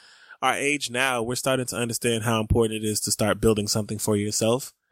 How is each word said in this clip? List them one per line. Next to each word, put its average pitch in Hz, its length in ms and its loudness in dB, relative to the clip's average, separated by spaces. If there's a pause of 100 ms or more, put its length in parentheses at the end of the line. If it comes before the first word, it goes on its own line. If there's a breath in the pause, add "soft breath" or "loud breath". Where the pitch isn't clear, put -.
(420 loud breath)
our 127 120 2
age 139 360 -2
now, 123 320 0
we're 120 140 -4
starting 131 300 0
to 92 100 -6
understand 117 480 0
how 113 160 2
important 110 440 2
it - 20 -2
is 107 160 0
to - 80 -4
start 104 300 0
building 104 260 4
something 107 320 -4
for 110 180 0
yourself. 110 560 0 (200)